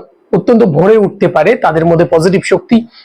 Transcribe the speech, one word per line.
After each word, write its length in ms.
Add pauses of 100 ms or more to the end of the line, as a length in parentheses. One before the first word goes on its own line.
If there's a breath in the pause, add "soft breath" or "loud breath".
(340)
অত্যন্ত 300
ভোরে 340
উঠতে 300
পারে, 280
তাদের 300
মধ্যে 200
পজিটিভ 380
শক্তি 440 (180 soft breath)